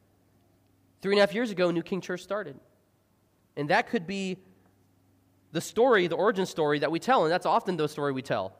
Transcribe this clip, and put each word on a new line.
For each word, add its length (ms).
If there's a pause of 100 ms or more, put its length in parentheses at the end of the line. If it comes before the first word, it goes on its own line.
(1000)
three 120
and 60
a 20
half 120
years 160
ago, 220
New 100
King 200
Church 200
started. 380 (960)
And 140
that 180
could 180
be 320 (1160)
the 80
story, 460
the 80
origin 300
story 340
that 120
we 80
tell, 240
and 80
that's 140
often 320
the 100
story 240
we 100
tell 380